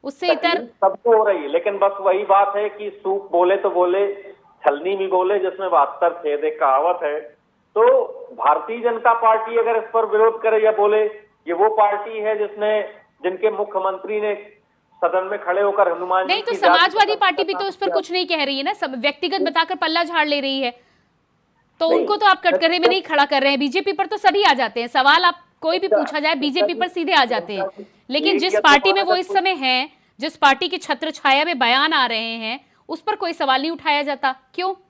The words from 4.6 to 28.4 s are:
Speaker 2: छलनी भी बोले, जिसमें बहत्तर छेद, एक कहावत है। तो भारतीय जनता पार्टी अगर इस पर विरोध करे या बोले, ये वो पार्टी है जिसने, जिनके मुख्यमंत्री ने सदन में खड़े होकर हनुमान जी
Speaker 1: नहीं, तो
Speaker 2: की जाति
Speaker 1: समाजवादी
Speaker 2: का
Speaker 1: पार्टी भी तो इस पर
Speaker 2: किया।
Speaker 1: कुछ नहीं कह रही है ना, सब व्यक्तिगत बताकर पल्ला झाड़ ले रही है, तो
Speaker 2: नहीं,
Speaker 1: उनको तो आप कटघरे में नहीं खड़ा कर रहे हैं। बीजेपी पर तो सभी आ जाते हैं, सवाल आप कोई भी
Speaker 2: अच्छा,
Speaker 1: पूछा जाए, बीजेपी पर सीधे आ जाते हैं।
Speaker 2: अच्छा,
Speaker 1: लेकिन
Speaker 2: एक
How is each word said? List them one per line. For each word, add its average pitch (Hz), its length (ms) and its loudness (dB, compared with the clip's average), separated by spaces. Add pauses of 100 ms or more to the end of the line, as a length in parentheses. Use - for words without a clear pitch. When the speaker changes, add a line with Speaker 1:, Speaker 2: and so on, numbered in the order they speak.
Speaker 2:
छलनी 156 340 0
भी 190 120 -4
बोले, 185 320 0
जिसमें 185 300 -4
बहत्तर 165 440 2
छेद, 147 300 -4
एक 151 160 -4
कहावत 156 420 2
है। 147 160 -4 (580)
तो 226 60 4 (540)
भारतीय 226 460 -2
जनता 233 380 0
पार्टी 226 380 2
अगर 226 180 2
इस 214 180 -4
पर 226 140 2
विरोध 220 340 2
करे 220 220 2
या 214 100 4
बोले, 208 280 2 (440)
ये 170 80 -6
वो 196 220 2
पार्टी 208 420 0
है 214 200 -2
जिसने, 208 420 -2 (420)
जिनके 190 300 -2
मुख्यमंत्री 190 680 -4
ने 208 140 -2 (680)
सदन 185 280 0
में 202 100 -6
खड़े 185 220 -2
होकर 196 300 2
हनुमान 180 300 -2
जी 190 100 -2
Speaker 1:
नहीं, 415 100 -2
तो 466 80 -6
Speaker 2:
की 403 60 -4
जाति 381 120 0
Speaker 1:
समाजवादी 403 460 4
Speaker 2:
का 427 60 -6
Speaker 1:
पार्टी 370 240 0
भी 330 100 -4
तो 392 120 -6
इस 381 100 -8
पर 392 100 -4
Speaker 2:
किया। 359 80 -2
Speaker 1:
कुछ - 180 -2
नहीं 359 140 -2
कह 311 180 -2
रही 269 140 -4
है 277 60 -6
ना, 370 100 -2
सब 294 260 -6
व्यक्तिगत 285 420 -2
बताकर 330 340 0
पल्ला 330 280 0
झाड़ 330 220 0
ले 285 140 0
रही 269 200 -4
है, 247 100 -2 (1080)
तो 330 80 0
Speaker 2:
नहीं, 339 120 2
Speaker 1:
उनको 415 160 -2
तो 415 100 0
आप 370 160 4
कटघरे 330 360 2
में 330 100 2
नहीं 370 160 0
खड़ा 285 220 2
कर 277 160 0
रहे 277 80 2
हैं। 277 100 0
बीजेपी 320 320 -2
पर 381 140 -2
तो 427 120 -6
सभी 392 260 2
आ 311 100 6
जाते 240 260 -2
हैं, 240 80 -6
सवाल 294 360 4
आप 349 140 2 (240)
कोई 330 160 0
भी 370 80 -2
Speaker 2:
अच्छा, - 100 2
Speaker 1:
पूछा 302 220 -2
जाए, 311 180 0
बीजेपी 294 380 -2
पर 349 140 -2
सीधे 349 260 -4
आ 277 120 4
जाते 214 260 -6
हैं। 196 100 -6
Speaker 2:
अच्छा, 190 200 -10 (280)
Speaker 1:
लेकिन 311 240 0
Speaker 2:
एक 294 60 0